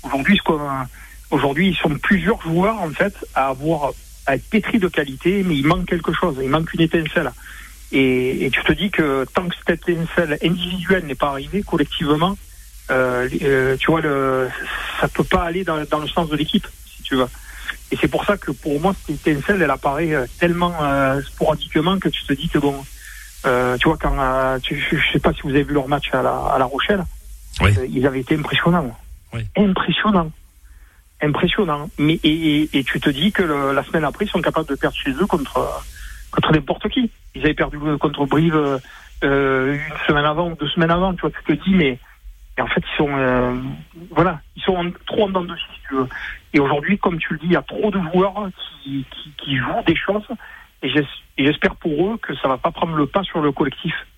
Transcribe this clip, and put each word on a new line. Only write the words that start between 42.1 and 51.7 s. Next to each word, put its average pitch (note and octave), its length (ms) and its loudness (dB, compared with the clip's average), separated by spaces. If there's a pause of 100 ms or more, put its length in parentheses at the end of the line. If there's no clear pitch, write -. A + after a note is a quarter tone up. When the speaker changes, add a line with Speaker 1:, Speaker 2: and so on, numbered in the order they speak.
Speaker 1:
mais B2 60 -2
en A#2+ 40 -2
fait, - 140 0
ils - 160 -6
sont, D3 120 2
euh, B2+ 460 2 (560)
voilà, E3+ 300 2 (140)
ils - 80 -12
sont F#3 120 2
en, F3 160 0 (160)
trop A3 180 2
en F#3+ 40 -2
dents F#3+ 140 0
de F3+ 120 -8
scie, - 80 -8 (120)
si - 120 -18
tu C3+ 80 -6
veux. C3 120 2 (460)
Et D#3 60 4
aujourd'hui, D3 400 2
comme F3 180 0
tu - 160 -4
le D3+ 60 -6
dis, E3+ 80 -4
il F3 60 4
y - 20 6
a C#3 80 0
trop - 260 -2
de G3 100 0 (120)
joueurs F#3+ 380 2 (340)
qui, C#3 260 -4
qui, - 220 -18 (120)
qui C#3 140 0
jouent D3+ 300 -2
des E3 80 4
choses, G#3 320 -2 (560)
et C3+ 60 -2
j'es-, C#3 180 0 (300)
et C3+ 80 2
j'espère D3+ 320 2